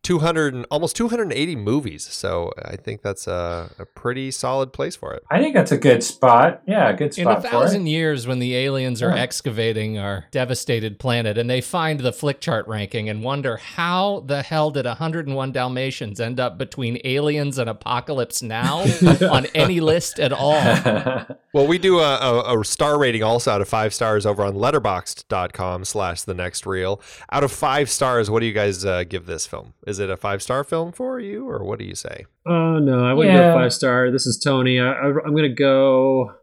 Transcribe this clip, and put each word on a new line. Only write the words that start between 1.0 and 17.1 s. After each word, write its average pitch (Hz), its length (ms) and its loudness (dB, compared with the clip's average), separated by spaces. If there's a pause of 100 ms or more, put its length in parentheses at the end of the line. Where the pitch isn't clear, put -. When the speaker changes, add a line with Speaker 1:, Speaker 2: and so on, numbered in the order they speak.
Speaker 1:
hundred 233 140 -2
and 156 100 -4
eighty 151 220 -2
movies. 110 520 -2
So 87 440 -4 (120)
I - 120 -12
think 110 260 -12
that's 101 260 -6
a, 87 520 -6
a - 60 -14
pretty 131 460 -8
solid 131 400 -4
place 151 240 -6
for - 200 -12
it. - 160 -16
Speaker 2:
I 175 80 2
think 294 160 0
that's - 160 2
a 143 60 2
good 123 260 6
spot. 127 640 4
Yeah, 185 220 4
a - 40 0
good 147 240 -4
Speaker 3:
In 175 100 0
a 113 40 4
Speaker 2:
spot 101 100 2
for - 60 -8
it. - 40 -4
Speaker 3:
thousand 170 360 2
years, 151 400 -2
when 127 120 -2
the 123 160 -2
aliens 131 460 -2
are 117 80 2
Speaker 2:
Yeah. 113 120 2
Speaker 3:
excavating 110 760 -2
our 98 340 -6
devastated 120 680 -4
planet 117 400 -2
and 120 100 -2
they 127 100 0
find 160 400 -2
the 123 120 0
Flickchart 139 560 -4
ranking 107 420 -6
and 107 140 -6
wonder, 131 340 -4
"How 180 720 -4
the 139 160 -2
hell 156 260 0
did 139 160 -4
a 120 80 -4
hundred 160 340 -4
and 135 80 -4
one 135 160 -4
Dalmatians 127 680 -6
end 123 180 -4
up 120 200 -2
between 123 440 -6
Aliens 143 540 0